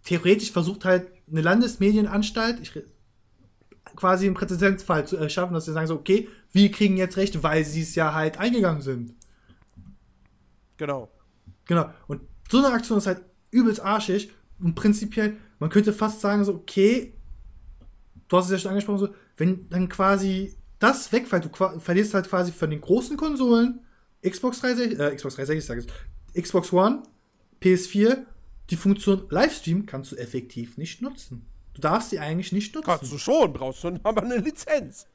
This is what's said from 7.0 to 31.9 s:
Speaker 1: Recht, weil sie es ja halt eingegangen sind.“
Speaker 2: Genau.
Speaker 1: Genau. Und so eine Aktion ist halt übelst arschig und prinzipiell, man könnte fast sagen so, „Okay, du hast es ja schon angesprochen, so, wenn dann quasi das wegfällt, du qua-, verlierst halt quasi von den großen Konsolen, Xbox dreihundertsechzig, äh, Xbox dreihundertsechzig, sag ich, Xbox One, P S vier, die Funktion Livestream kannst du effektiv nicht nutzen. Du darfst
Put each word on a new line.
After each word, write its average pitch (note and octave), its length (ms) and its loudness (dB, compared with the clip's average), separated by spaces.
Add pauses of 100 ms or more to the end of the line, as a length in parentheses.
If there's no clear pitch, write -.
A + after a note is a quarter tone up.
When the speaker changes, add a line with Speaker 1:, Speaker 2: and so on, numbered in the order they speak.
Speaker 1:
Recht, G3 260 -2
weil D#3 220 2
sie D3+ 180 -4
es D#3+ 120 -6
ja D#3 200 2
halt D#3 240 -2
eingegangen F#3+ 440 0
sind.“ A#2+ 320 -6 (1600)
Speaker 2:
Genau. C#3 340 -6 (560)
Speaker 1:
Genau. E3+ 240 2 (160)
Und C#3 160 -10 (280)
so A#3 80 4
eine C#4 100 6
Aktion A#3 300 0
ist G3 80 0
halt F#3 160 -2 (280)
übelst A3+ 300 2
arschig G#3 500 -2 (300)
und E3+ 140 0
prinzipiell, G#3+ 640 0 (220)
man D#3+ 120 -2
könnte G#3 220 4
fast G#3+ 280 -2
sagen G3+ 240 2
so, G3 100 0
„Okay, G3+ 600 2 (1120)
du F3+ 80 4
hast F3+ 100 4
es F#3 60 -4
ja F#3+ 60 2
schon F#3 120 -4
angesprochen, G3+ 280 0
so, G3+ 100 0 (280)
wenn F3+ 340 0
dann F3+ 180 0
quasi F#3+ 680 0 (240)
das C4 340 2
wegfällt, G3 340 0
du - 20 -8
qua-, F#3 300 -2
verlierst G3 340 0
halt F#3 160 0
quasi F3+ 240 0
von D#3+ 160 -4
den D3+ 120 -6
großen B3+ 360 0
Konsolen, B3+ 640 2 (420)
Xbox B3 380 -2
dreihundertsechzig, A#3+ 400 0
äh, C#3+ 160 0
Xbox C3+ 200 -8
dreihundertsechzig, D3 300 -4
sag A#2+ 120 -8
ich, - 640 -10
Xbox F3+ 300 -2
One, G3+ 300 4 (580)
P F#3 120 6
S F#3 140 2
vier, A3+ 400 2 (440)
die E3+ 60 0
Funktion G3 520 0
Livestream G3+ 580 0
kannst C3+ 260 -12
du - 40 -14
effektiv A#2+ 600 -10
nicht E3 240 -10
nutzen. C4 440 -12 (280)
Du - 60 -16
darfst G3 300 0